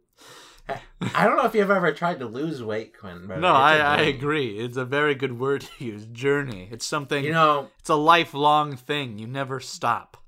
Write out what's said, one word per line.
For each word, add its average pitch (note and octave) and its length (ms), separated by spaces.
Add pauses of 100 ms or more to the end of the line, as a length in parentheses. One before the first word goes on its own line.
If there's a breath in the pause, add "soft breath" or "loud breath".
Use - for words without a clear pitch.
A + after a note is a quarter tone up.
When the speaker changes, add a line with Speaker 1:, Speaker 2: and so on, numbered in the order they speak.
(1120 loud breath)
Speaker 1:
I E3 120
don't B3+ 100
know C#4+ 100
if A3+ 100
you've G3+ 160
ever F3 200
tried - 280
to B2+ 80
lose C3 360
weight, G#2+ 340
Quinn. F2+ 300
But A2 120
Speaker 2:
No, F3+ 100
Speaker 1:
it's D#3 80
a C3 40
Speaker 2:
I, D3 320
I D#3 40
Speaker 1:
journey. D#3+ 140
Speaker 2:
agree. C#3 480
It's B2 180
a C3 80
very C#3+ 300
good B2 220
word C3+ 240
to - 220
use, G#2+ 220
journey. A#2+ 680
It's A#2 140
something, C#3+ 400
Speaker 1:
You D3+ 60
know, D3+ 380 (100)
Speaker 2:
it's - 100
a D#3+ 60
lifelong D3+ 840
thing. C3+ 400
You A2 100
never C3 320
stop. A#2 580 (100)